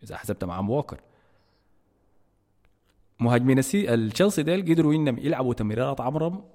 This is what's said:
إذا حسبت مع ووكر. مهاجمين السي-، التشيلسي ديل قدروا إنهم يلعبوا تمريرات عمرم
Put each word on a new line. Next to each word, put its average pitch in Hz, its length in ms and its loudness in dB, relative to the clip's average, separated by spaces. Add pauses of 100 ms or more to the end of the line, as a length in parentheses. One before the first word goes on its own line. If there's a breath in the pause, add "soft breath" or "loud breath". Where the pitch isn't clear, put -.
إذا 101 140 -16
حسبت - 280 -8
مع 87 160 -6
ووكر. 113 400 -4 (2250)
مهاجمين 123 380 4
السي-، 135 360 0
التشيلسي 131 480 2
ديل 175 200 -2
قدروا 165 320 4
إنهم 147 240 0
يلعبوا 131 360 -2
تمريرات 120 460 -4
عمرم 156 420 -4 (120)